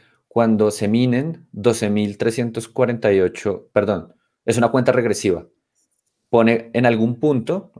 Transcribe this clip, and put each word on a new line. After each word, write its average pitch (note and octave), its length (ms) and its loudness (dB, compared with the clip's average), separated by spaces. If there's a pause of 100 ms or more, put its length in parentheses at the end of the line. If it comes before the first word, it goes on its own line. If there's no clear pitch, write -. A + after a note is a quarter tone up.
(280)
cuando A2 440 2
se G#2 160 -4
minen B2+ 640 -2
doce G#2+ 380 0
mil G#2 280 -2
trescientos A#2 500 -4
cuarenta A#2 440 0
y F#2+ 80 4
ocho, F#2 520 -4
perdón, G2+ 420 -2 (300)
es A2+ 140 0
una A#2 120 2
cuenta B2+ 200 0
regresiva, A2 560 0 (840)
pone A2+ 460 2
en A#2+ 120 2
algún A#2 340 0
punto, D3+ 600 -2